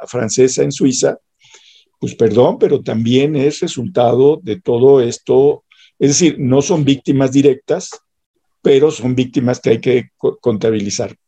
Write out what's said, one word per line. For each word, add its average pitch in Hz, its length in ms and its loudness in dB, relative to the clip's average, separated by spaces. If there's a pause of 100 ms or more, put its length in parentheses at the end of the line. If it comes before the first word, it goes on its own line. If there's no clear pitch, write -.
francesa 123 560 0
en 143 100 -2
Suiza, 135 460 -2 (800)
pues - 160 -8
perdón, 117 440 2
pero 143 220 0
también 123 540 0
es 143 260 -2
resultado 123 840 0
de 104 180 -8
todo 131 400 4
esto. 127 640 0 (340)
Es 139 120 2
decir, 147 280 0
no 135 240 0
son 160 220 -2
víctimas 139 480 0
directas, 139 580 0 (720)
pero 143 280 4
son 127 240 -4
víctimas 123 460 -2
que 131 100 0
hay 117 100 0
que 123 360 -2
co-, - 220 -4
contabilizar. 107 760 -4 (120)